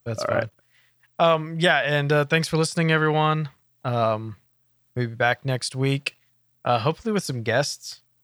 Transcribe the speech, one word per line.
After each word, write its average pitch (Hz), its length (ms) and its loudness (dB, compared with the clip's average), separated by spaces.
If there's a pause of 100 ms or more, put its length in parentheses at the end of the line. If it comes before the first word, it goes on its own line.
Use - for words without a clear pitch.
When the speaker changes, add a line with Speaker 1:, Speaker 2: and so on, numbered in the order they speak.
Speaker 1:
That's 113 160 -6
Speaker 2:
All 120 60 -2
Speaker 1:
fine. 113 100 0
Speaker 2:
right. 113 120 -2 (720)
Speaker 1:
Um, 165 420 2
yeah, 165 200 4
and, 143 300 0
uh, 147 140 4
thanks 160 240 0
for 165 80 -2
listening, 160 340 0
everyone. 156 600 2 (340)
Um, 113 520 0 (580)
we'll 123 120 -2
be 117 80 -10
back 120 300 0
next 131 320 -4
week, 139 400 -2 (480)
uh, 120 140 2
hopefully 165 340 -2
with 196 120 -2
some 123 180 -6
guests. - 580 -2 (240)